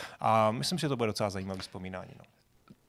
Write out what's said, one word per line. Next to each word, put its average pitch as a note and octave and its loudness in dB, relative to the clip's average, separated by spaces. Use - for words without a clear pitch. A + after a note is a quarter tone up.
A A2 6
myslím, C3+ -2
že D#3 0
to C3+ 0
bude A#2 2
docela G#2 0
zajímavý F#2+ -6
vzpomínání, F#2 -10
no. - -20